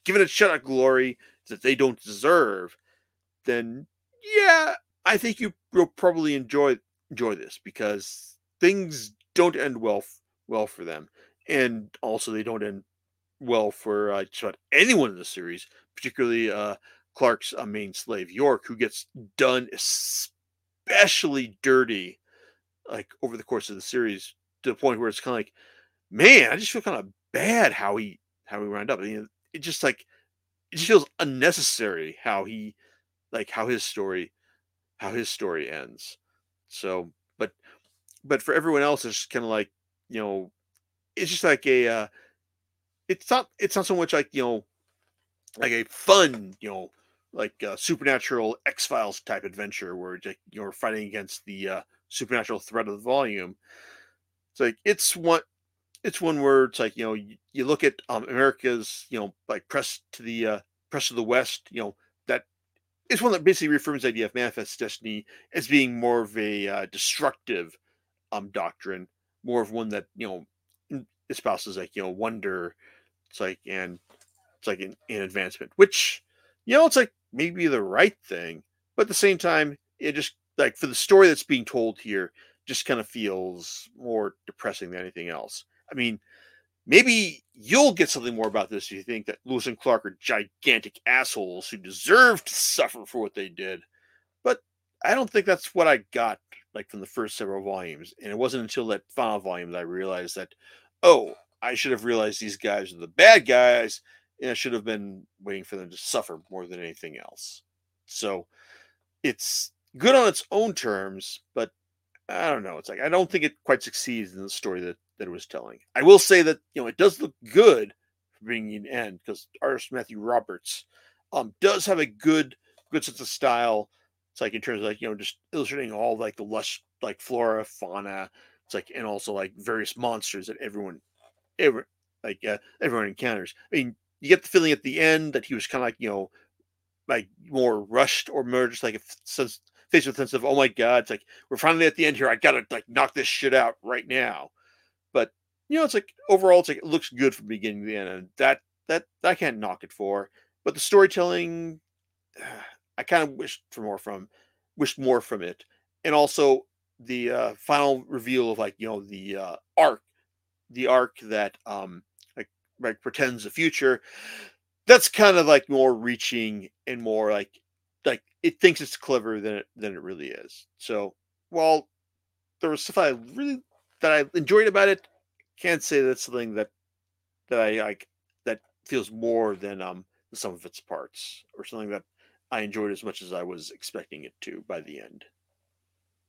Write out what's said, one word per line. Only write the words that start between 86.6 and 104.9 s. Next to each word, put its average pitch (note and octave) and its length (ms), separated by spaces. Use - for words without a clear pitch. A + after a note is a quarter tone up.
maybe G#3+ 560
you'll G3 400
get E3 160
something A#2+ 260
more A2 120
about G2+ 220
this G2+ 160
if - 80
you G2 100
think A2+ 240
that G#2 180
Lewis B2+ 220
and A#2 120
Clark A#2 260
are F#2+ 160
gigantic A2 840
assholes G#2 600
who A2+ 80
deserve E3 680
to - 100
suffer - 500
for B2 160
what G#2 140
they G2 140
did. F#2 320
But B3 180
I G#3 100
don't B3+ 160
think G3+ 160
that's - 280
what E3 120
I C3+ 120
got, A2+ 260
like, G#2 140
from G2+ 120
the F#2+ 60
first A2 300
several G2 260
volumes. F2+ 580
And G#2 100
it G#2+ 80
wasn't B2+ 240
until A2+ 240
that G2+ 220
final A2 300
volume F2+ 320
that F2 80
I F2 40
realized F2+ 540
that, F#2+ 180
oh, D3 320
I B2 140
should C3 180
have A2 120
realized A2 360
these G#2 160
guys G2 360
are E2+ 60
the E2+ 100
bad G#3 380
guys, B2 540
and B2+ 100
I A2+ 40
should B2 180
have G#2+ 120
been G2+ 420